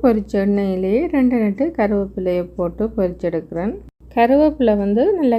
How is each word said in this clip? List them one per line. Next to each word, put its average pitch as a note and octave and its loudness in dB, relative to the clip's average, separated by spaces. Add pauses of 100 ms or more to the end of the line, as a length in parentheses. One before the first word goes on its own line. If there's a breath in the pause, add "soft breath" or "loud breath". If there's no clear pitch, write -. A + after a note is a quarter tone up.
பொரிச்ச G#3+ 0 (120)
எண்ணெயிலே G3 0 (220)
ரெண்டு B3+ 2
நட்டு G#3 0 (120)
கருவேப்பிலையை G3 -2
போட்டு F3 -4 (100)
பொரிச்செடுக்கிறேன். F3 -4 (400)
கருவேப்பிலை C4 4
வந்து G#3 0 (160)
நல்லா A#3+ 2